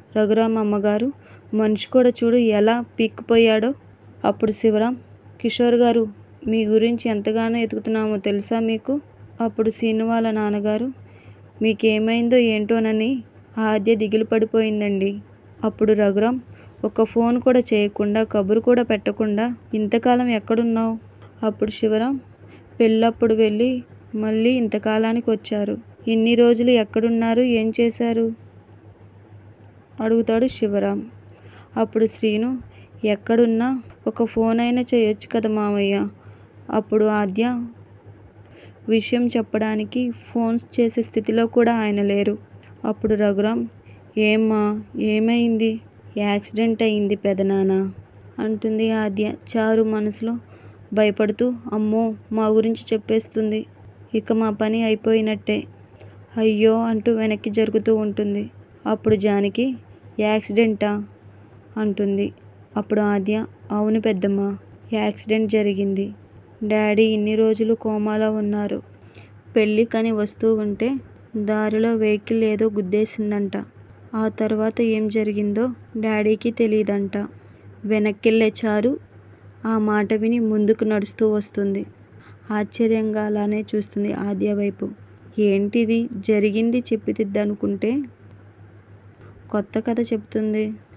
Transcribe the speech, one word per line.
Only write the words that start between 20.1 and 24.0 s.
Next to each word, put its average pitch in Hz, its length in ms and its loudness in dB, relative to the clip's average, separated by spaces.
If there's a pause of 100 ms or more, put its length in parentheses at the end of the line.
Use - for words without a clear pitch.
ఎక్కడున్నావు?" 226 720 0 (480)
అప్పుడు 214 260 -2
శివరాం, 226 480 -2 (600)
"పెళ్ళప్పుడు 226 540 4
వెళ్ళి 226 500 2 (320)